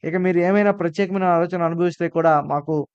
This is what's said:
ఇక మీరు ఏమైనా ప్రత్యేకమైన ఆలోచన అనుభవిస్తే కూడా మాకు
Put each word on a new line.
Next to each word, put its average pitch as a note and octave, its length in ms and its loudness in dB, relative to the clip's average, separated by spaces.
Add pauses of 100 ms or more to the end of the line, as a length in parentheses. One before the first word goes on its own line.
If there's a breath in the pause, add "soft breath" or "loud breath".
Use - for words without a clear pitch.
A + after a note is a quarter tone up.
ఇక E3 160 -4
మీరు F3+ 220 2
ఏమైనా G3+ 340 2
ప్రత్యేకమైన F#3 560 -2
ఆలోచన F3 320 0
అనుభవిస్తే E3+ 460 -2
కూడా E3 260 2 (100)
మాకు D3 320 -4 (180)